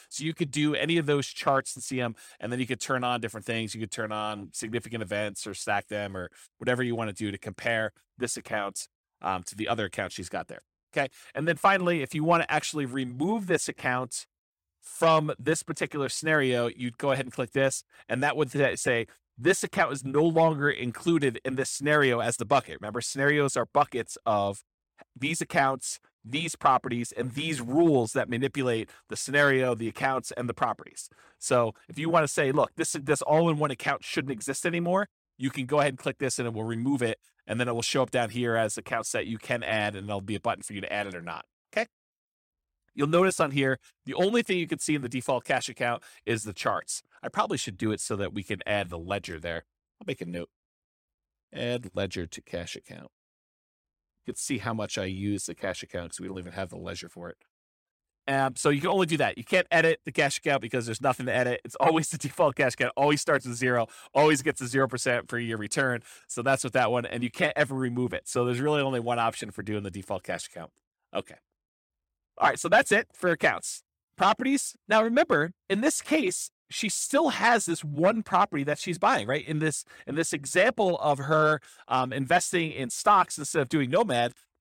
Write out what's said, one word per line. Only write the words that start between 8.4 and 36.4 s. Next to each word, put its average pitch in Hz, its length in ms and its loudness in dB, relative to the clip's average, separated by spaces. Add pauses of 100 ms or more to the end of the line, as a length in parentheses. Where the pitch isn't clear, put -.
um, 92 220 -2
to - 140 -14
the 104 100 -4
other 110 200 0
account 92 260 -6
she's 90 160 -10
got 87 180 -6
there. - 160 -16 (340)
Okay. 139 120 0 (260)
And 156 140 -2
then 165 80 2
finally, 180 460 4
if 131 120 -8
you 151 80 -2
wanna 165 260 4
actually 147 380 -2
remove 135 600 -2
this 165 200 0
account 127 600 -4 (520)
from 156 600 4
this 151 240 0
particular 147 440 -4
scenario, 131 600 2
you'd 120 300 -6
go 139 120 0
ahead 135 140 2
and 127 80 -10
click 123 180 -4
this, 135 320 2 (260)
and 127 140 0
that 143 140 2
would 143 160 0
sa-, 135 240 2
say, 117 320 0 (300)
"This 151 240 2
account 156 300 0
is 135 100 -8
no 135 200 2
longer 160 480 4
included 135 760 0
in 131 120 -2
this 131 120 -2
scenario 139 520 2
as 113 180 0
the 117 80 -4
bucket." 113 340 0
Remember, 107 220 -6
scenarios 143 520 2
are 120 120 0
buckets - 580 0
of 101 400 0 (500)
these 147 280 -4
accounts, 135 580 0 (240)
these 156 320 -6
properties, 120 560 0
and 120 220 -6
these 151 260 -4
rules 131 540 4
that 123 160 0
manipulate 123 580 -2 (200)
the 104 80 -8
scenario, 131 580 4
the 113 140 -4
accounts, 131 420 -2
and 123 180 -6
the 117 60 -6
properties. - 560 -6 (280)
So 120 360 2 (120)
if - 120 -12
you 156 100 -2
wanna 165 200 4
say, 143 220 2
"Look, 139 260 2
this, 160 160 -2
this 143 280 0
all-in-one 156 520 4
account 151 320 -4
shouldn't 139 280 -4
exist - 320 -6
anymore," 175 460 0 (260)
you 131 140 -2
can 131 160 -6
go 147 140 2
ahead 143 120 2
and 131 60 -14
click 139 180 -4
this, 131 220 -2
and 123 80 -2